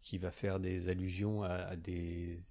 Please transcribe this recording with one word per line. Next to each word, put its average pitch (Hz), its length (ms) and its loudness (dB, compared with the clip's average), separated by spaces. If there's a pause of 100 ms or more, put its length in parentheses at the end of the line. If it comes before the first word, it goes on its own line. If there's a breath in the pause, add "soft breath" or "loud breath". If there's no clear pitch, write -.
qui - 160 -2
va 87 140 0
faire 95 260 2
des 92 300 2
allusions 95 560 2
à, 92 60 2
à 90 260 -2
des, 85 640 -2 (100)